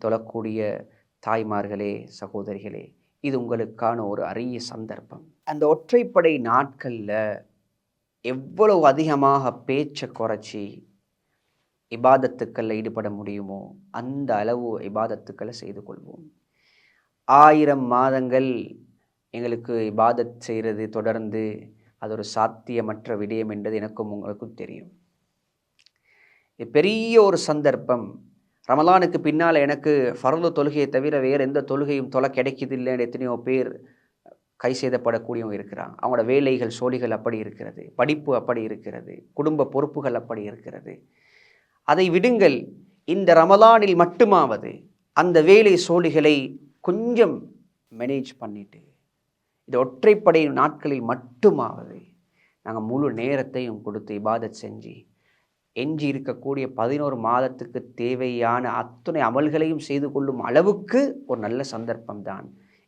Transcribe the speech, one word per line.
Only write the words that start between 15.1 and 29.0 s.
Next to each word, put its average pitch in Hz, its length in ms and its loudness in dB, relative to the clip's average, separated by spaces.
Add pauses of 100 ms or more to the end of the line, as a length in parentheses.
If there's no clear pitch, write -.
செய்து 117 380 -16
கொள்வோம். - 380 -20 (1000)
ஆயிரம் 143 600 6
மாதங்கள் 127 920 0 (520)
எங்களுக்கு 117 640 -4
இபாதத் 120 420 0
செய்கிறது 110 520 -6
தொடர்ந்து, 110 840 -6 (240)
அது 107 140 -10
ஒரு 107 120 -8 (120)
சாத்தியமற்ற 113 840 -4
விடயம் 107 340 -4
என்பது 107 240 -6
எனக்கும் 107 360 -8
உங்களுக்கும் 104 420 -12
தெரியும். - 380 -18 (1600)
இது 117 140 -14
பெரிய 220 520 4
ஒரு 196 160 6
சந்தர்ப்பம். 127 840 -2 (460)
ரமலானுக்கு 170 500 4